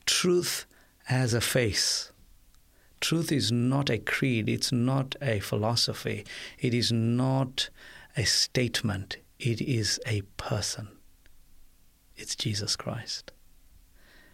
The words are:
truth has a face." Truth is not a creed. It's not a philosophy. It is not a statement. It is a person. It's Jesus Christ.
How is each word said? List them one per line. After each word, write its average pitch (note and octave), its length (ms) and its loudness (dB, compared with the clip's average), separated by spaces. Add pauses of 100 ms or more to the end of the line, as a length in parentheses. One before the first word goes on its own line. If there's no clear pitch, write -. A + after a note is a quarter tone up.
truth - 640 2 (380)
has B2+ 280 2
a A#2 80 2
face." - 720 2 (880)
Truth E3 320 0
is A2+ 180 2
not B2+ 380 2
a A#2+ 80 2
creed. A2 540 0
It's A2+ 200 0
not C3 520 2
a A2+ 180 0
philosophy. G#2+ 840 0 (320)
It A#2 160 2
is A#2 180 2
not B2+ 800 2 (440)
a A2+ 100 0
statement. - 920 0 (240)
It A#2 200 0
is A2+ 460 0
a G#2+ 160 -2 (140)
person. - 500 -4 (1300)
It's - 220 -8
Jesus G#2 400 -2
Christ. - 560 -8 (1000)